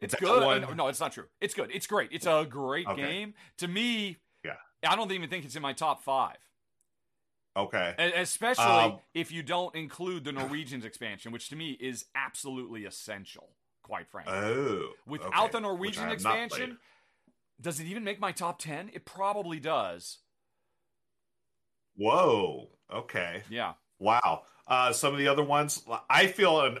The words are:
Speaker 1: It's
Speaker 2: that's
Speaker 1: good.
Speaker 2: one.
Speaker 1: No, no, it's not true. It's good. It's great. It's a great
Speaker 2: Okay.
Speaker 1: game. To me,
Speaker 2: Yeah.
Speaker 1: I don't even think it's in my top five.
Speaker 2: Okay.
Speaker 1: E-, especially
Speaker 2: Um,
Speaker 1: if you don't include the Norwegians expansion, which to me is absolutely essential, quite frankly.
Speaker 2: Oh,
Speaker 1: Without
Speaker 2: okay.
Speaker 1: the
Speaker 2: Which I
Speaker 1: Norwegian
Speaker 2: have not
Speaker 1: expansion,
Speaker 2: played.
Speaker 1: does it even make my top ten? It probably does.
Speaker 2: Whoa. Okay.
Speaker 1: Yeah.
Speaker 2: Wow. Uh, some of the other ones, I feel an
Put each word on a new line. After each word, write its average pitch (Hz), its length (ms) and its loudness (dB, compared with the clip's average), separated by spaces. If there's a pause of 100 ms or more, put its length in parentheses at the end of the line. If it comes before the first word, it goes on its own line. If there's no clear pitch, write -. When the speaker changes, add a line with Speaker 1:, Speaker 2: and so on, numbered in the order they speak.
Speaker 1:
It's - 120 -6
Speaker 2:
that's - 100 -2
Speaker 1:
good. 208 200 6
Speaker 2:
one. 135 180 4
Speaker 1:
No, 131 120 -8
no, 156 140 0
it's 139 120 -2
not 147 140 -4
true. - 120 -14 (160)
It's 202 120 -2
good. 123 200 -4
It's 190 140 -6
great. 180 240 0
It's 165 140 -6
a 160 220 6
great 139 400 -4
Speaker 2:
Okay. 170 140 -2
Speaker 1:
game. 190 320 -4 (240)
To 180 100 -4
me, 208 500 0 (260)
Speaker 2:
Yeah. 151 140 -8 (300)
Speaker 1:
I 175 100 6
don't 214 140 -2
even 175 180 -4
think 170 160 -6
it's 123 100 -12
in 156 60 -10
my 139 120 -2
top 151 300 -2
five. 131 340 0 (1200)
Speaker 2:
Okay. 95 420 0
Speaker 1:
E-, 175 220 2
especially 147 440 0
Speaker 2:
Um, 113 340 6 (140)
Speaker 1:
if 165 180 -6
you 165 120 -8
don't 175 320 -2
include 160 480 -8
the 143 80 -8
Norwegians 135 540 -6
expansion, 110 460 -10
which 117 180 -10
to 147 60 -12
me 156 160 -8
is 127 340 -8 (100)
absolutely 127 720 -8
essential, - 640 -14 (340)
quite 92 240 -8
frankly. 95 260 -8
Speaker 2:
Oh, 107 580 0 (140)
Speaker 1:
Without 151 280 -8
Speaker 2:
okay. - 0 -
Speaker 1:
the 185 140 6
Speaker 2:
Which 226 80 -4
I 233 40 -2
Speaker 1:
Norwegian 196 440 -4
Speaker 2:
have 170 200 -4
not 220 140 2
Speaker 1:
expansion, 233 320 -6
Speaker 2:
played. 240 80 -16 (840)
Speaker 1:
does 151 200 -4
it 160 60 -8
even 208 180 -6
make 202 160 -6
my 196 120 -2
top 175 280 -4
ten? 160 340 -8
It - 120 -14
probably 196 540 -2
does. 113 600 -2 (1800)
Speaker 2:
Whoa. 104 720 4 (220)
Okay. 95 580 -4
Speaker 1:
Yeah. 107 240 -4 (260)
Speaker 2:
Wow. 98 440 4 (240)
Uh, 127 260 4
some 139 200 2
of 139 60 0
the 139 80 4
other 143 160 6
ones, 143 400 2 (260)
I 175 180 8
feel 185 340 6
an 123 200 2